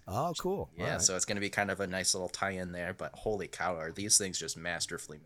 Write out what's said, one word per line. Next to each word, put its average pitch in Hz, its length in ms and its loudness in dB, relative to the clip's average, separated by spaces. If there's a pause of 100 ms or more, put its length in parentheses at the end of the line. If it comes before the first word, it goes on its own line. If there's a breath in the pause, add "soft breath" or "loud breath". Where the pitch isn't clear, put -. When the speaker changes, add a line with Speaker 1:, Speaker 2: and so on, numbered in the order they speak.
Speaker 1:
Oh, 139 320 0
cool. 185 380 -2
Speaker 2:
Yeah, 87 80 -4
Speaker 1:
All 85 80 0
right. 82 80 0
Speaker 2:
so 92 160 6
it's 90 80 2
gonna 101 160 -2
be 101 80 0
kind 98 220 2
of 92 100 0
a 98 60 2
nice 92 280 0
little 92 140 -2
tie-in 92 440 -2
there, 87 200 -2
but 82 220 -6
holy 98 340 -2
cow, 87 300 -2
are 80 120 -4
these 98 280 4
things 95 200 2
just 80 160 -4
masterfully 82 720 -4